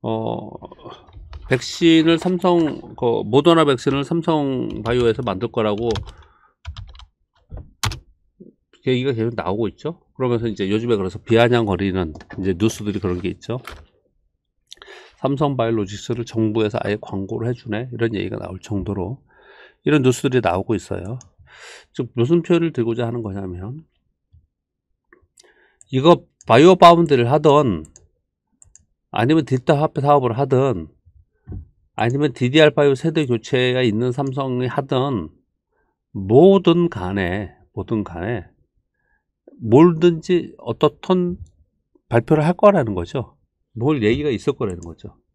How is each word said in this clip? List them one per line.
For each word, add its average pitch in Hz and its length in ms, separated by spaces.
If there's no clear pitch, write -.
어, 110 480
백신을 160 680
삼성, 175 800
그 - 100
모더나 151 400
백신을 139 380
삼성 135 800
바이오에서 120 380
만들 104 300
거라고 110 380
얘기가 127 280
계속 113 220
나오고 101 340
있죠. - 320
그러면서 120 320
이제 101 220
요즘에 113 260
그래서 95 240
비아냥거리는 101 920
이제 95 180
뉴스들이 104 420
그런 90 200
게 87 100
있죠. 110 300
"삼성 139 400
바이오로직스를 113 680
정부에서 110 560
아예 104 200
광고를 110 480
해주네." 120 420
이런 117 240
얘기가 95 220
나올 90 220
정도로 98 640
이런 147 200
뉴스들이 127 380
나오고 92 340
있어요. 98 440
즉 123 220
무슨 156 300
표현을 170 280
들고자 117 340
하는 117 180
거냐면, 98 600
이거 143 320
바이오 151 280
파운드를 165 560
하든 143 520
아니면 147 320
디지털 139 380
화폐 156 180
사업을 135 380
하든 131 500
아니면 135 360
디디알 147 400
파이브 143 240
세대 156 300
교체가 127 560
있는 120 320
삼성이 131 540
하든 131 600
뭐든 170 800
간에, 95 640
뭐든 104 320
간에 90 400
뭐든지 160 1000
어떻든 175 800
발표를 147 360
할 175 80
거라는 175 400
거죠. 90 420
뭘 127 300
얘기가 131 260
있을 127 240
거라는 92 280
거죠. - 360